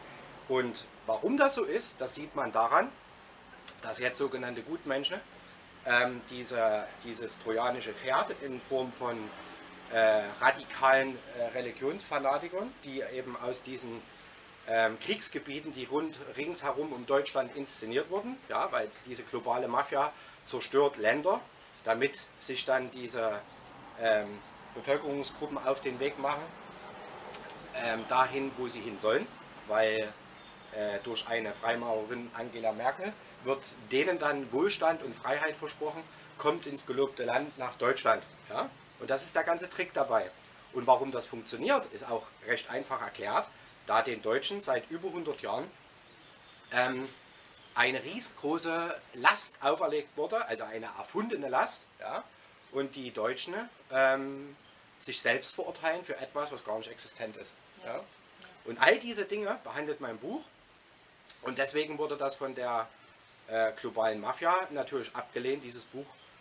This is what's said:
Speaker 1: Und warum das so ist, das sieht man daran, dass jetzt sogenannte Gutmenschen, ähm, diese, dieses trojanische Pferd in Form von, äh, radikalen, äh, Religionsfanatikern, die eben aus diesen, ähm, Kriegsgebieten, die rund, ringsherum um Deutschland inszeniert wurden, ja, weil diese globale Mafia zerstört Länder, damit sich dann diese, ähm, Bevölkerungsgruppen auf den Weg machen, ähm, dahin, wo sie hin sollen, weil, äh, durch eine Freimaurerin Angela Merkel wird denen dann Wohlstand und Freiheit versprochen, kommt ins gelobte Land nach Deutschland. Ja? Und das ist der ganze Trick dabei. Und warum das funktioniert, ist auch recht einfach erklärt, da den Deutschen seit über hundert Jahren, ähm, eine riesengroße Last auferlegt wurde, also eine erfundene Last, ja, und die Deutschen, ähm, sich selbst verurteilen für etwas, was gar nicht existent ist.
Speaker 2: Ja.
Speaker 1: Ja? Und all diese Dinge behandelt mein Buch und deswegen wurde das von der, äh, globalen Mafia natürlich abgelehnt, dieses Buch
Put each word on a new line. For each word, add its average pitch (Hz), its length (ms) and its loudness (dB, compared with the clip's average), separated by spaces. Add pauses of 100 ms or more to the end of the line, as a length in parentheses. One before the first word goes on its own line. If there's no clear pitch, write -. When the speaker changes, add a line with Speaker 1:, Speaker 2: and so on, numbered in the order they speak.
(480)
Speaker 1:
Und 123 360 2 (220)
warum 165 320 2
das 277 160 8
so 226 100 2
ist, 175 360 -2
das 127 140 -4
sieht 147 220 -10
man 123 160 0
daran, 143 380 6 (880)
dass 113 200 -6
jetzt 127 180 0
sogenannte 123 440 -2
Gutmenschen, 143 580 -2 (680)
ähm, 123 340 4 (100)
diese, 117 560 2 (180)
dieses 113 380 -8
trojanische 113 520 0
Pferd 131 480 0
in 131 260 -6
Form 131 240 0
von, 120 240 -2 (760)
äh, 110 300 8 (180)
radikalen, 135 800 6 (200)
äh, 120 100 0
Religionsfanatikern, 147 1200 -2 (120)
die 135 160 -6 (120)
eben 127 240 -6
aus 127 260 -4
diesen, 117 380 -8 (680)
ähm, 113 320 4
Kriegsgebieten, 151 720 -4
die - 140 -6
rund, 151 300 0 (200)
ringsherum 147 560 -2
um 123 120 -8
Deutschland 135 520 2
inszeniert 139 540 -2
wurden, 220 280 -4 (100)
ja, - 220 0
weil 113 200 0 (160)
diese 120 180 -8
globale 123 420 0
Mafia 139 460 2 (340)
zerstört 139 520 4
Länder, 147 420 4 (420)
damit 117 400 2 (180)
sich - 240 -4
dann 131 280 2
diese, 113 480 -2 (600)
ähm, 104 380 4 (360)
Bevölkerungsgruppen 143 840 -2
auf 135 220 2
den 123 200 -2
Weg 147 200 0
machen, 143 220 0 (1300)
ähm, 113 340 0
dahin, 131 480 4
wo 123 120 -2
sie 117 120 -6
hin 104 180 -6
sollen, 110 280 4 (400)
weil, 110 460 4 (600)
äh, 104 300 -2
durch 113 220 -4
eine 113 280 0
Freimaurerin 120 800 -2
Angela 117 380 -2
Merkel 139 400 -2 (320)
wird 135 160 0 (300)
denen 160 280 4
dann 143 340 0
Wohlstand 160 500 4
und 123 120 -6
Freiheit 147 420 0
versprochen, 151 460 -6 (360)
kommt 151 280 2
ins 139 200 -6
gelobte 131 380 0
Land 135 340 0
nach 127 180 -4
Deutschland. 120 480 4 (240)
Ja? 143 220 -2 (300)
Und 113 100 -4
das 135 140 2
ist - 100 -8
der 165 80 4
ganze 170 260 0
Trick 180 240 -4
dabei. 110 380 4 (420)
Und 123 140 -2
warum 131 240 6
das 123 160 -4
funktioniert, 123 680 0
ist 113 160 -10
auch 113 140 0 (240)
recht 113 240 0
einfach 139 320 -4
erklärt, 107 460 -2 (380)
da 107 140 6
den 113 220 -2
Deutschen 135 380 2
seit 127 300 0
über 170 200 -4
hundert 160 320 -4
Jahren, 120 260 -2 (1040)
ähm, 127 360 2 (680)
eine 123 280 4
riesengroße 165 920 -2 (200)
Last - 480 4
auferlegt 147 540 2
wurde, 214 300 0
also 113 180 -4
eine 110 220 -8 (120)
erfundene 180 500 -4
Last, 151 380 0 (140)
ja, 151 220 -6 (500)
und 135 240 -2
die 127 140 -8
Deutschen, 127 440 -2 (360)
ähm, 135 680 2 (440)
sich - 200 -4
selbst 127 340 2
verurteilen 165 500 -2
für - 140 -6
etwas, 143 340 -4
was 123 120 -12
gar 107 140 -2
nicht 110 120 -10
existent 113 460 -10
ist. 104 160 -14 (320)
Speaker 2:
Ja. 117 120 -6
Speaker 1:
Ja? - 80 -6 (600)
Und 117 160 -2
all 175 180 10
diese 220 260 -4
Dinge 208 400 -2
behandelt 147 360 -4
mein 117 180 -6
Buch 220 260 -6 (1000)
und 123 160 -4
deswegen 151 400 0
wurde 147 180 -2
das 139 200 -2
von 135 180 -4
der, 123 340 0 (600)
äh, 110 240 4
globalen 110 480 0
Mafia 131 340 2 (160)
natürlich 139 460 -4
abgelehnt, 127 480 -4
dieses 120 220 -12
Buch 139 200 -10 (340)